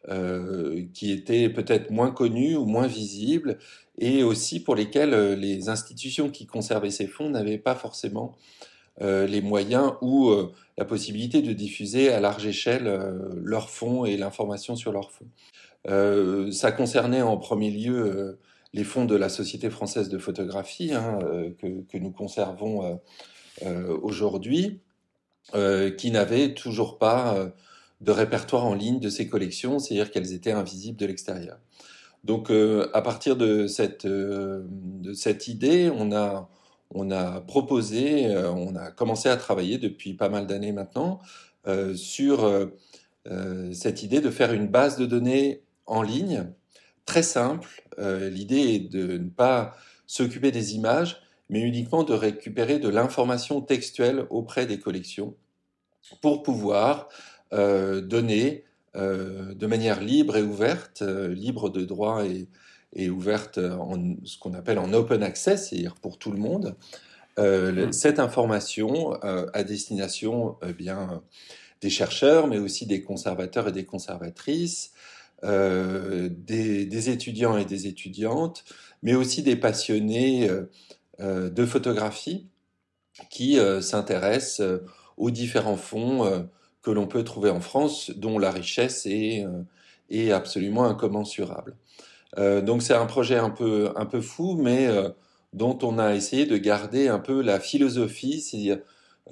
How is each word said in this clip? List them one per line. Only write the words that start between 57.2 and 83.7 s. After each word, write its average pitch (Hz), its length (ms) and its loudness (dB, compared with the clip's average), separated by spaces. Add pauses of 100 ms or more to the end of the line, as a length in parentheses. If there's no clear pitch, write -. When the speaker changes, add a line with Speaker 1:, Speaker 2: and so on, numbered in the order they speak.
Speaker 1:
euh, 98 480 2
donner, 117 640 0 (300)
euh, 95 580 -4
de 101 140 -6
manière 110 340 2
libre 135 360 4
et 107 40 4
ouverte, 104 640 -2
euh, 98 240 -2
libre 104 420 -4
de 92 160 -2
droit 104 400 -2
et, 92 220 -6 (460)
et 92 180 -2
ouverte 98 480 -2
en 90 640 -2
ce - 160 -16
qu'on 90 160 -8
appelle 98 240 -2
en 90 140 -2
open 117 280 4
access, 196 480 0
c'est-à-dire 175 240 -6
pour - 240 -12
tout - 140 -8
le - 80 -4
monde, 165 360 -2 (640)
euh, 95 340 4
le, 92 160 2
Speaker 2:
Mm. - 40 -2
Speaker 1:
cette 151 260 4
information, 120 960 0 (100)
euh, 92 300 -2
à 104 100 -2
destination, 104 1000 -4
euh, 90 100 -8
bien, 90 480 -8 (600)
des 98 100 -2
chercheurs, 151 560 6
mais 113 100 0
aussi 101 300 -4
des 101 160 -2
conservateurs 92 640 -4
et 95 40 -2
des 92 140 -6
conservatrices, 98 1080 -6 (520)
euh, 92 880 0
des, 101 560 -2
des 113 240 -4
étudiants 117 480 0
et 98 60 -2
des 92 200 -6
étudiantes, 110 800 -6 (400)
mais 113 100 4
aussi 127 300 2
des 127 120 4
passionnés, 113 920 2
euh, 92 220 -4 (480)
euh, 92 320 -2
de 117 140 2
photographie 120 800 -2 (840)
qui, 131 300 4
euh, 98 220 4